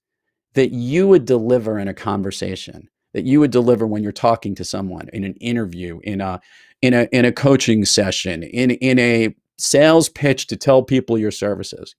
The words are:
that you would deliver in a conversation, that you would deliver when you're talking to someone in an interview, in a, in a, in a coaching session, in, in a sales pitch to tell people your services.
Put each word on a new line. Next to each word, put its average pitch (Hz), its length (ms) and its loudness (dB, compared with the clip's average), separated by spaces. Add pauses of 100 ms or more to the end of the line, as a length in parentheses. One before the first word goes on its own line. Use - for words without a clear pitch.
(540)
that 131 180 2
you 131 360 0
would 175 160 6
deliver 113 540 0
in 101 100 -6
a 95 60 -8
conversation, 98 920 -6 (240)
that 95 120 -6
you 139 160 4
would 143 100 2
deliver 117 360 2
when 107 160 -4
you're 104 100 -6
talking 113 440 -2
to 90 80 -10
someone 92 480 -10
in 98 120 -8
an 98 100 -8
interview, 90 680 -8
in 98 180 -8
a, 95 200 -6 (420)
in 123 120 4
a, 120 180 2
in 123 120 4
a 120 80 4
coaching 120 520 2
session, 92 580 -2
in, 123 300 -2
in 127 260 2
a 117 360 2 (240)
sales 156 500 4
pitch 139 400 -2
to 117 80 -8
tell 131 260 4
people 127 360 -2
your 107 120 -2
services. 98 680 -8